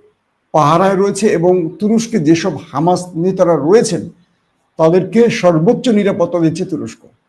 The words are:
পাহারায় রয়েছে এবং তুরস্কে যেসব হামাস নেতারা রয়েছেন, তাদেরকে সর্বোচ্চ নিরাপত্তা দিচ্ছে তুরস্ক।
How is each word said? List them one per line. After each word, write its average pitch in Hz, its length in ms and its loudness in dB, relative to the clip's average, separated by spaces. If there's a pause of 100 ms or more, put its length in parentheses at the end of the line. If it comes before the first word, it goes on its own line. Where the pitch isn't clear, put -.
(520)
পাহারায় 170 440 2
রয়েছে 202 300 -2
এবং 170 520 0
তুরস্কে 220 400 -2
যেসব 160 380 0
হামাস 170 600 -2
নেতারা 175 400 0
রয়েছেন, 170 520 0 (680)
তাদেরকে 185 540 2
সর্বোচ্চ 180 580 0
নিরাপত্তা 185 520 0
দিচ্ছে 165 240 -2
তুরস্ক। 117 340 -10 (300)